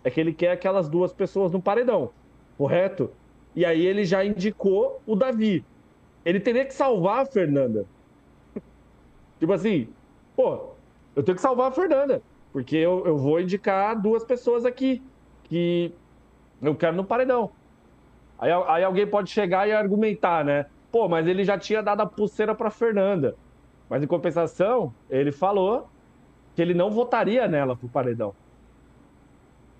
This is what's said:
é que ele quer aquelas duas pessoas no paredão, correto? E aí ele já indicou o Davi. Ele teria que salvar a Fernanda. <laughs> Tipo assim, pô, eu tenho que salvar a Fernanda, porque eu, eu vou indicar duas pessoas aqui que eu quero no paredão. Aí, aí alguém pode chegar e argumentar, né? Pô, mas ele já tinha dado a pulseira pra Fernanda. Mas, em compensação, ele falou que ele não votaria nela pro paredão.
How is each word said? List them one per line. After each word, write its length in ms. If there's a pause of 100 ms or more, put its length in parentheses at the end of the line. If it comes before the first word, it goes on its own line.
é 60
que 100
ele 120
quer 200
aquelas 360
duas 240
pessoas 400
no 100
paredão, 480 (480)
correto? 520 (460)
E 80
aí 220
ele 180
já 200
indicou 800
o 100
Davi. 480 (600)
Ele 140
teria 260
que 100
salvar 480
a 40
Fernanda. 600 (680)
<laughs> 840
Tipo 120
assim, 360 (480)
pô, 340 (460)
eu 60
tenho 140
que 60
salvar 260
a 60
Fernanda, 480 (300)
porque 240
eu, 300
eu 100
vou 240
indicar 600
duas 240
pessoas 400
aqui 380 (420)
que 480 (680)
eu 140
quero 220
no 80
paredão. 460 (880)
Aí, 120 (180)
aí 160
alguém 220
pode 240
chegar 380
e 40
argumentar, 720
né? 220 (240)
Pô, 180
mas 180
ele 160
já 160
tinha 240
dado 200
a 40
pulseira 480
pra 160
Fernanda. 640 (540)
Mas, 140
em 40
compensação, 880 (140)
ele 240
falou 560 (640)
que 60
ele 140
não 160
votaria 580
nela 260
pro 140
paredão. 460 (1500)